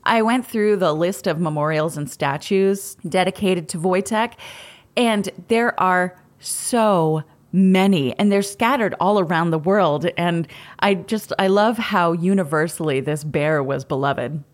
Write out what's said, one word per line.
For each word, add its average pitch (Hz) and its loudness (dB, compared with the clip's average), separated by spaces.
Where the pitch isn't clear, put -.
I 226 2
went 240 0
through 208 0
the 175 2
list 175 -2
of 165 -2
memorials 151 -2
and 147 -6
statues 190 -2
dedicated 185 0
to 180 -8
Wojtek, 202 -2
and 214 0
there 233 0
are 180 2
so 170 0
many, 185 4
and 202 2
they're 196 2
scattered 233 -2
all 202 2
around 170 0
the 160 0
world. 160 2
And 170 0
I 202 2
just, 208 -6
I 190 2
love 214 2
how 180 0
universally 165 0
this 147 -4
bear 151 0
was 135 -4
beloved. 139 -4